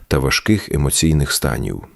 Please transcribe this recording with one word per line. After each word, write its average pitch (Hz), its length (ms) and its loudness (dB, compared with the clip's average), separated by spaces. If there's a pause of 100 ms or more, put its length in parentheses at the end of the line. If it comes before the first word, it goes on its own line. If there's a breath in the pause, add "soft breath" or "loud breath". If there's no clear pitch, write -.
та 73 100 2
важких - 540 0
емоційних 71 600 2
станів. 57 500 -4 (140)